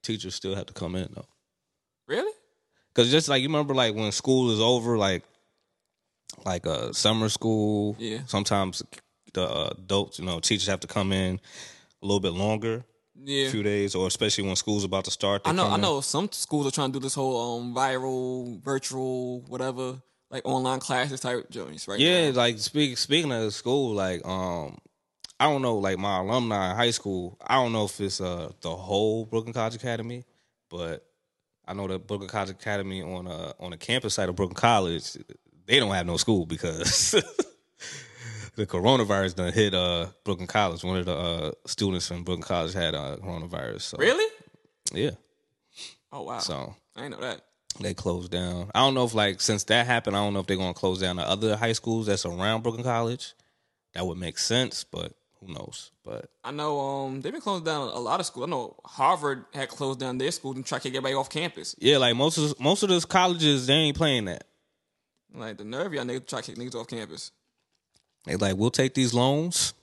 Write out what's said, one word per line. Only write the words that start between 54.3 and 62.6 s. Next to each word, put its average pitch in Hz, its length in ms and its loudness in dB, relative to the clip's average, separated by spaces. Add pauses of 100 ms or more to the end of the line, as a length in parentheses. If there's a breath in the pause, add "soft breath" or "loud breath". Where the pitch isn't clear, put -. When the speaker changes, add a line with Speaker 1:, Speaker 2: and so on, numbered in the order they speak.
Speaker 1:
sense, - 440 0
but 82 300 -8 (260)
who 92 140 -14
knows? - 380 -12 (120)
But - 260 -12 (140)
Speaker 2:
I 131 80 -8
know, 147 280 -2
um, 139 420 -4
they've 156 100 -6
been 285 100 -10
closing 185 220 -2
down 151 260 -2
a - 100 -6
lot 123 200 0
of 180 60 -2
schools. 127 220 -6
I - 20 -6
know 135 340 -4
Harvard 143 680 0
had 139 160 -6
closed 135 300 -4
down 127 180 -4
their 139 140 0
schools 135 240 -6
and 131 100 -8
tried 127 140 -4
to - 100 -8
kick 127 40 -8
everybody 135 200 -2
off 135 160 -2
campus. - 500 -6
Speaker 1:
Yeah, 135 200 6
like, 120 160 4
most 156 240 2
of, 147 200 0
most 190 240 4